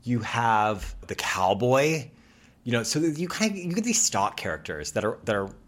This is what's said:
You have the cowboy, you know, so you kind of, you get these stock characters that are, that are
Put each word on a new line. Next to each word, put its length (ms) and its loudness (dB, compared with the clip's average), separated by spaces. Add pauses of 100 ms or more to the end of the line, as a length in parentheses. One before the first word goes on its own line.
You 160 0
have 760 2 (120)
the 80 -6
cowboy, 920 2 (560)
you 80 -4
know, 120 2
so 160 0
you 280 0
kind 240 0
of, 60 -6
you 160 -6
get 100 0
these 180 0
stock 360 0
characters 560 -6
that 100 0
are, 220 0
that 100 0
are 140 -2 (180)